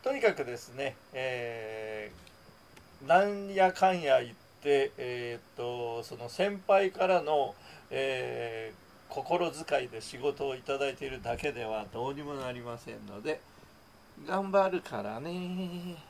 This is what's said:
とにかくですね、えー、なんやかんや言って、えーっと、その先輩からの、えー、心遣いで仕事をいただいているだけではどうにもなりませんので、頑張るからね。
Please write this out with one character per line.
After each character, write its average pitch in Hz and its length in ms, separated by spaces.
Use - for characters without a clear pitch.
と 262 80
に 269 100
か 214 120
く 147 120
で 123 120
す 120 180
ね、 135 200
え 110 960
ー、 135 40
な 180 180
ん 202 280
や 185 180
か 185 180
ん 180 120
や 135 200
言 120 100
っ - 40
て、 143 360
え 120 420
ー - 0
っ - 20
と、 120 460
そ - 120
の 117 140
先 196 380
輩 196 240
か 185 160
ら 180 160
の、 147 320
え 123 840
ー、 - 40
心 170 380
遣 147 340
い - 20
で 113 140
仕 - 180
事 143 280
を 131 80
い 127 40
た 139 180
だ 139 120
い 131 60
て 139 100
い 135 40
る 131 140
だ 117 140
け 147 140
で 120 140
は 110 260
ど 120 180
う 143 40
に 143 80
も 143 140
な 127 160
り 123 100
ま 120 160
せ 117 140
ん 110 160
の 101 160
で、 156 180
頑 196 260
張 190 200
る 180 120
か 104 220
ら 107 160
ね。 175 760